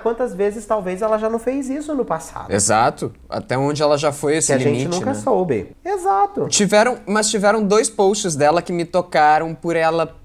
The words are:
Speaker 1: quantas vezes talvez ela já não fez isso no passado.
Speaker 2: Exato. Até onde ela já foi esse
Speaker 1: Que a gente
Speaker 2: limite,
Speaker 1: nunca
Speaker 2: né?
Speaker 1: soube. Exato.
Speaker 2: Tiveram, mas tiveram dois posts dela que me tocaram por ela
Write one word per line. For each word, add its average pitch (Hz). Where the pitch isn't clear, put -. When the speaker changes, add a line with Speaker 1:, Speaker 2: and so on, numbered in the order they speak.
Speaker 1:
quantas 233
vezes 208
talvez 185
ela 214
já 220
não 226
fez 254
isso 294
no 254
passado. -
Speaker 2:
Exato. 110
Até -
onde 143
ela 147
já 147
foi 143
esse 147
Speaker 1:
Que 147
a 131
gente 123
Speaker 2:
limite, 135
Speaker 1:
nunca 185
Speaker 2:
né? -
Speaker 1:
soube. 180
Exato. 392
Speaker 2:
Tiveram, 208
mas 214
tiveram 214
dois 208
posts 196
dela 147
que 180
me 170
tocaram 160
por 170
ela 160